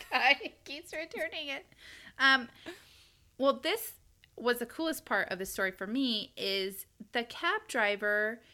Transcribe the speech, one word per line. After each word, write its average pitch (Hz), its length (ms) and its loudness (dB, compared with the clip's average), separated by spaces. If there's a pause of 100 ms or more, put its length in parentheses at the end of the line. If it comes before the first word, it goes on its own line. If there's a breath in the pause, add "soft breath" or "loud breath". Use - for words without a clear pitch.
(100)
guy 269 480 4
<laughs> - 60 -20
keeps - 280 -12
returning 320 560 -6
it." 277 180 -8 (520 loud breath)
Um, 262 300 6 (880 loud breath)
well, 262 240 4
this 392 300 -2 (440)
was 240 220 2
the 233 80 -4
coolest 320 380 -4
part 202 260 0
of 185 80 -4
the 190 80 -6
story 190 240 -2
for 190 160 -8
me 233 500 -2
is 196 500 -4 (260)
the 233 100 0
cab 359 460 -2
driver, 208 720 0 (140)